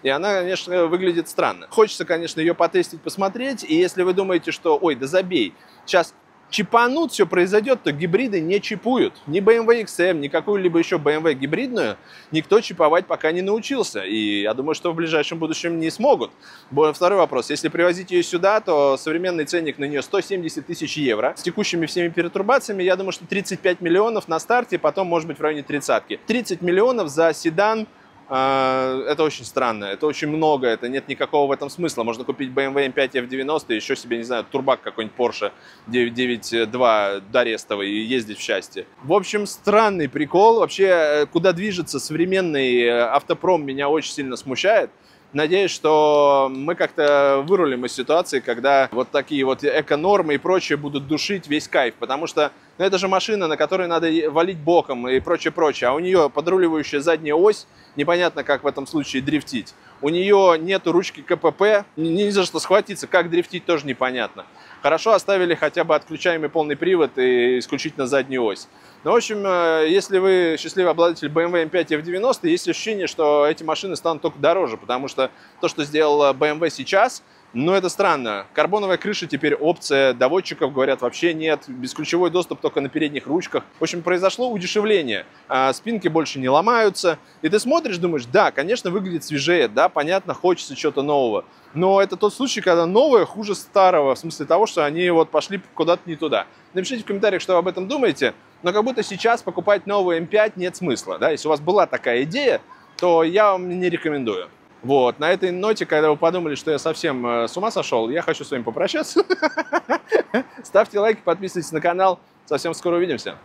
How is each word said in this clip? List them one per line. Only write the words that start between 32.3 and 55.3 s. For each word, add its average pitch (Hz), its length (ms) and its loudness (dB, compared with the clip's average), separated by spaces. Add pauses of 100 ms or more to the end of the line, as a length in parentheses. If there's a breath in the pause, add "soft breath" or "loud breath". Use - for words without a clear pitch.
B 135 100 0
M 135 140 -2
W 139 100 2
M 131 60 -4
пять 135 240 -2
F 123 120 -2
девяносто, 135 460 -4
еще 110 220 -2
себе, 120 220 -6
не 117 60 -8
знаю, 117 280 -4
турбак 135 300 0
какой-нибудь 107 360 -10
Porsche 110 340 -2 (360 loud breath)
девять 120 260 0
девять 117 580 -2
два 107 500 2 (100)
дорестовый 110 580 -2
и 104 120 -2
ездить 110 360 -4
в - 40 -14
счастье. 95 440 -6 (180)
В 143 100 -2
общем, 202 340 0
странный 202 600 0
прикол. 170 520 4
Вообще, 185 260 2
э, 151 400 4
куда 175 280 2
движется 175 460 -6
современный, 156 840 0
э, 120 160 2
автопром, 147 680 0
меня 139 240 -4
очень 151 240 -2
сильно 131 220 -6
смущает. 147 560 0 (400 soft breath)
Надеюсь, 160 380 0
что 147 840 4
мы 139 220 -6
как-то 143 720 2
вырулим 147 380 0
из 123 80 -6
ситуации, 147 460 0
когда 131 520 2
вот 120 200 -4
такие 139 320 -2
вот 131 200 0
эко-нормы 151 720 2
и 139 60 0
прочее 175 360 0
будут 147 320 -8
душить 156 400 -4
весь 147 200 -2
кайф, 135 320 0
потому 139 260 -4
что, 151 260 0 (280 soft breath)
ну, 180 60 0
это 190 120 2
же 190 100 -2
машина, 190 400 0
на 156 80 -2
которой 175 320 -2
надо 165 200 0
е-, 160 200 0
валить 170 300 0
боком 147 500 0
и 131 120 2
прочее, 160 320 -2